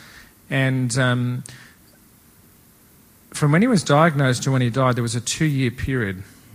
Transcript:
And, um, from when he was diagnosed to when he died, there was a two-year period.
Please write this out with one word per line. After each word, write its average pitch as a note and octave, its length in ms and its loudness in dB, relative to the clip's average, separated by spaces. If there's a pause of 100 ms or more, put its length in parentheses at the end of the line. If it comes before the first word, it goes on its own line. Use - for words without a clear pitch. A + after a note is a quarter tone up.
(480)
And, C3 500 0
um, B2 460 0 (1900)
from D3 200 0
when F3 100 4
he B3+ 60 4
was G#3 160 2
diagnosed C#3+ 580 2
to C3+ 80 -2
when C3 100 2
he A#2+ 100 0
died, B2+ 260 0
there A#2+ 80 -2
was A#2 100 -4
a A#2+ 60 -4
two-year C3+ 500 -2
period. G#2+ 540 -4 (300)